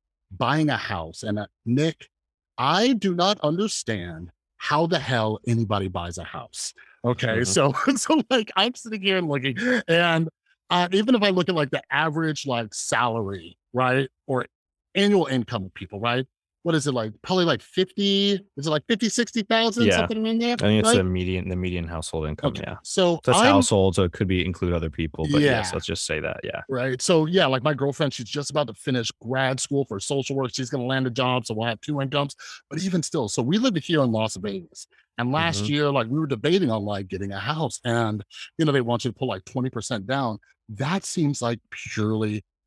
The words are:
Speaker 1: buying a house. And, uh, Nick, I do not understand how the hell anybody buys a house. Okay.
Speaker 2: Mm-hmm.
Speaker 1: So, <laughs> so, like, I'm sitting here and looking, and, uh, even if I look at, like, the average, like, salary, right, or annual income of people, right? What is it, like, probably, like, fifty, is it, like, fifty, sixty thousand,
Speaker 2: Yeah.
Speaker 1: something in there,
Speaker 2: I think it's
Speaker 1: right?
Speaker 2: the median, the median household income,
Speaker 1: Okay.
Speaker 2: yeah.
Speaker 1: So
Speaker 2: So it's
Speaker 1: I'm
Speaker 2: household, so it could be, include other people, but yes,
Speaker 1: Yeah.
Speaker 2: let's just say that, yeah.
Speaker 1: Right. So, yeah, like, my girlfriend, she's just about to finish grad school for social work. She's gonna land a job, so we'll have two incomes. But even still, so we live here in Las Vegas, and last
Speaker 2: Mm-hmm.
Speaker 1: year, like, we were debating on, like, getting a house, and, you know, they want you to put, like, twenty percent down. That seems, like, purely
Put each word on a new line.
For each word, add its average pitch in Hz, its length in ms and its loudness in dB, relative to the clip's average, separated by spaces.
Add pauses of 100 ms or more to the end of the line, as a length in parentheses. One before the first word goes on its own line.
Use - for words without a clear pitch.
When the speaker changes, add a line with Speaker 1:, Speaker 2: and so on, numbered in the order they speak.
(320)
Speaker 1:
buying 139 380 0
a 123 80 0
house. 87 460 -8
And, 107 160 -2
uh, 101 80 -6 (180)
Nick, 147 440 0 (480)
I 180 360 4
do 190 220 0
not 185 260 2
understand 101 920 -4 (260)
how 151 300 2
the 165 120 0
hell 110 480 0
anybody 104 400 0
buys 87 300 -8
a 87 60 -10
house. - 500 -12 (300)
Okay. 120 380 0
Speaker 2:
Mm-hmm. - 20 2
Speaker 1:
So, 135 300 4
<laughs> - 220 2
so, 311 340 2
like, 240 260 0
I'm 220 180 2
sitting 214 280 -10
here 190 160 2
and 175 120 0
looking, 135 280 0 (300)
and, 165 420 2 (400)
uh, 175 220 4
even 220 240 4
if 214 60 2
I 202 80 4
look 180 200 2
at, 185 60 0
like, 147 140 2
the 143 220 -4
average, 156 560 0
like, 117 260 -4
salary, 107 840 -2 (160)
right, 127 360 2 (180)
or 127 180 -2 (500)
annual 202 320 4
income 120 380 -2
of - 80 -14
people, 101 260 -12
right? 120 260 0 (380)
What 170 100 2
is 143 140 2
it, 135 80 0
like, 110 260 -2
probably, 180 240 2
like, 139 160 2
fifty, 196 720 0 (260)
is 143 80 -6
it, 160 60 -2
like, 151 160 2
fifty, 226 200 0
sixty 226 360 -2
thousand, 226 420 2
Speaker 2:
Yeah. 185 120 6
Speaker 1:
something 220 280 0
in 226 140 0
there, 240 140 0
Speaker 2:
I - 20 -2
think 107 240 4
it's 220 100 4
Speaker 1:
right? 233 80 6
Speaker 2:
the 95 60 4
median, 92 440 -2
the 92 80 -2
median 90 320 -4
household 80 380 -6
income, 76 280 -2
Speaker 1:
Okay. - 120 -8
Speaker 2:
yeah. - 160 -8
Speaker 1:
So 175 420 2
Speaker 2:
So 127 100 4
it's 180 80 6
Speaker 1:
I'm 254 100 8
Speaker 2:
household, 98 420 4
so 95 100 2
it 87 100 0
could 104 140 -2
be, 90 160 2
include 87 300 -2
other 85 160 -2
people, 80 420 -4
but 147 100 4
yes, 117 260 2
Speaker 1:
Yeah. 87 80 -6
Speaker 2:
let's - 100 -6
just - 220 -4
say 78 140 -2
that, - 220 -6
yeah. - 240 -6
Speaker 1:
Right. 127 320 -4
So, 165 280 4
yeah, 175 180 4
like, 131 160 2
my 151 140 0
girlfriend, 139 400 0
she's 120 100 -8
just 143 240 -6
about 147 160 2
to 113 80 -8
finish 123 380 -2 (100)
grad 131 380 0
school 139 260 -2
for 101 140 -6
social 139 360 -4
work. 131 200 -2
She's 127 160 -6
gonna 123 160 -2
land 131 180 0
a 127 60 -2
job, 127 340 0
so 117 80 -6
we'll 110 140 -2
have 113 140 -4
two 147 200 -4
incomes. 139 340 -2 (320)
But 160 140 -6
even 180 220 0
still, 127 260 -2
so - 140 -2
we 160 160 2
live 240 160 2
here 156 260 0
in 123 100 2
Las 110 240 0
Vegas, 95 520 -10 (320)
and 123 120 -2
last 156 340 0
Speaker 2:
Mm-hmm. 143 80 0
Speaker 1:
year, 147 180 2
like, 127 160 0
we 131 100 -2
were 160 80 0
debating 143 460 2
on, 107 120 0
like, 101 240 -4
getting 98 240 -6
a 98 80 -8
house, 143 460 -4
and, 113 400 0 (320)
you 165 80 2
know, 151 60 4
they 139 100 4
want 117 240 -2
you 120 60 -2
to - 40 -12
put, 135 120 -4
like, 95 180 -6
twenty 127 240 -4
percent 107 380 -6
down. 123 320 -2 (280)
That 135 380 -4
seems, 147 380 -2
like, 120 160 0 (100)
purely 107 720 -2 (240)